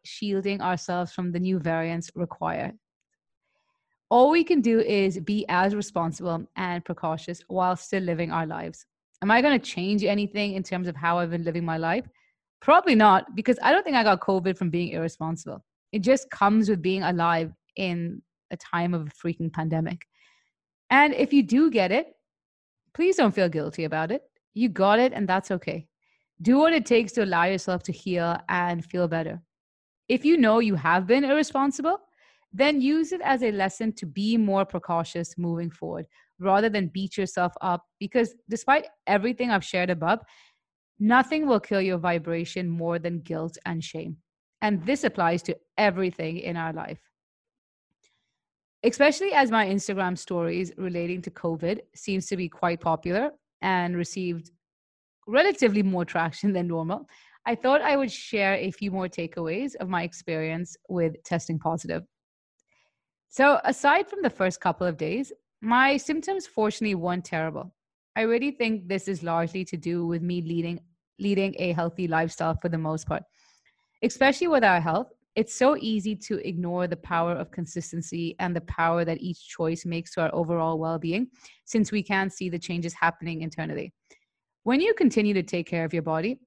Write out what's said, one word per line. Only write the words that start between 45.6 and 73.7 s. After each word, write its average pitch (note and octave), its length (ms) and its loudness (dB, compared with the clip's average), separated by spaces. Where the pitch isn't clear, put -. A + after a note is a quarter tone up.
everything F3 580 0
in E3+ 220 -8
our E3 160 -6
life. D#3+ 260 -12
Especially D4 480 2
as C4+ 180 4
my A3 160 2
Instagram F#3+ 520 -2
stories E3+ 580 -4
relating F3 460 -6
to - 80 -10
covid E3+ 500 -4
seems F#3+ 320 -4
to G3 100 -4
be F3 120 -4
quite E3+ 320 -2
popular F3 500 -2
and F3+ 360 0
received F3 540 -6
relatively A#3+ 560 4
more F3+ 200 0
traction E3+ 480 -2
than F3+ 140 -2
normal, E3 420 -4
I A#3 80 0
thought C4 260 2
I D4 160 2
would C4 140 0
share G3 440 -2
a F#3+ 180 -4
few G3+ 180 -8
more F#3 180 -4
takeaways F3 680 -6
of F#3 120 -8
my F3+ 140 -2
experience E3 760 -6
with E3 340 -2
testing E3 380 -4
positive. E3 420 -4
So C#4 360 4
aside D#4 440 2
from G4+ 140 -8
the C4 80 0
first F#3 300 -2
couple F3+ 260 -2
of D#3+ 100 -2
days, F#3+ 360 -4
my B3+ 360 4
symptoms E4 520 -4
fortunately G#3 480 0
weren't F3 280 -4
terrible. D#3+ 480 -6
I A3 60 0
really A#3 280 0
think A3 380 -4
this F#3+ 180 -4
is F3+ 160 -4
largely E3+ 440 -2
to F3 100 -8
do E3+ 320 -4
with E3+ 140 -2
me F3 200 -4
leading, E3+ 380 -4
leading G3 400 0
a F3 120 0
healthy E3+ 360 -4
lifestyle D#3+ 520 0
for F3 80 -4
the E3 100 -2
most D#3 280 -6
part. D#3 160 -4